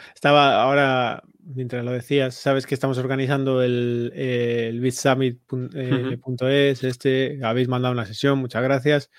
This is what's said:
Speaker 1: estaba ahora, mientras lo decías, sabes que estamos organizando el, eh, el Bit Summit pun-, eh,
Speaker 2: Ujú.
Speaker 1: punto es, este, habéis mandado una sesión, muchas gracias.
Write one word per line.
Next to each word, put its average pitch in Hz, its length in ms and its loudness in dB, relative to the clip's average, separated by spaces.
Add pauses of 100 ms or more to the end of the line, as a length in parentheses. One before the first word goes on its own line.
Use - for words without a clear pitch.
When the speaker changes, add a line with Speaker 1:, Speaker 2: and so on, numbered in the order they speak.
(160)
Speaker 1:
estaba 143 480 6
ahora, 131 580 2 (220)
mientras 127 420 -8
lo 123 60 -4
decías, 127 420 0
sabes 135 320 0
que - 80 -4
estamos 131 240 -2
organizando 135 640 0
el, 120 540 0
eh, 120 560 -2
el 117 80 -6
Bit 123 160 0
Summit 131 500 0
pun-, 127 300 -8
eh, 127 320 -2
Speaker 2:
Ujú. 127 140 -6
Speaker 1:
punto 127 280 -4
es, 139 340 2
este, 131 600 -2
habéis 120 240 0
mandado 127 260 0
una 117 140 -4
sesión, 139 320 0
muchas 127 240 -4
gracias. 139 560 0